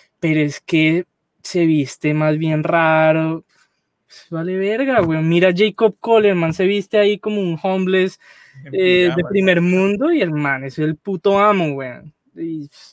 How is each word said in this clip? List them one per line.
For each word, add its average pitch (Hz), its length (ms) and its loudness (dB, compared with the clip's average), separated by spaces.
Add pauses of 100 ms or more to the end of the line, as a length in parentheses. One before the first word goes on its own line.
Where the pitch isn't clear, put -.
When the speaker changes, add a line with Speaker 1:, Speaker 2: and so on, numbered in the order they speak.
(200)
Speaker 1:
pero 156 200 0
es 147 220 -4
que 160 440 0 (380)
se 175 220 -2
viste 151 480 -2
más 156 240 0
bien 156 260 -2
raro". 160 800 2 (640)
Pues, - 240 -20
vale 170 260 -6
verga, 226 460 0
weón. 160 260 0
Mira 175 200 4
a 180 60 0
Jacob 214 440 0
Cole, 220 300 4
el 190 60 2
man 165 180 0
se 190 120 0
viste 202 320 0
ahí 208 220 2
como 214 220 -4
un 170 200 -2
homeless, 190 580 -2 (460)
Speaker 2:
En 139 100 -14
Speaker 1:
eh, 190 40 -2
de 180 320 4
Speaker 2:
pijama, 165 180 -2
Speaker 1:
primer 190 320 2
Speaker 2:
¿no? 175 80 2
Speaker 1:
mundo 196 420 0
y 311 100 0
el 170 100 -2
man 143 340 -2
es 135 140 -10
el 156 180 -2
puto 196 420 -2
amo, 202 360 2
weón. 131 360 -12 (240)
Y, 160 340 -10 (240)